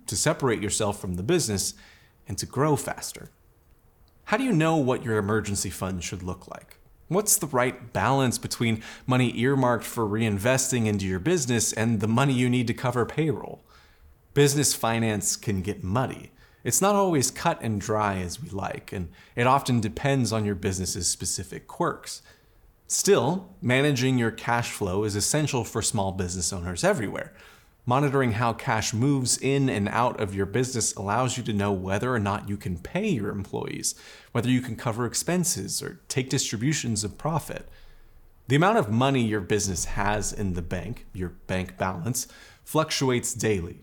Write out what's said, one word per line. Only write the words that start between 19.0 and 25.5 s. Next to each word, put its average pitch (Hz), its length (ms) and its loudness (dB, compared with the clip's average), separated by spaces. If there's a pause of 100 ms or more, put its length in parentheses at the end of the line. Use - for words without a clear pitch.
it 120 100 2
often 135 340 4
depends 117 520 0
on 110 120 0
your 104 120 0
business's 90 520 -2
specific - 600 -6
quirks. - 540 -6 (640)
Still, 175 760 4
managing 131 560 4
your 113 140 4
cash 120 400 -2
flow 98 320 0
is 101 100 0
essential 135 480 0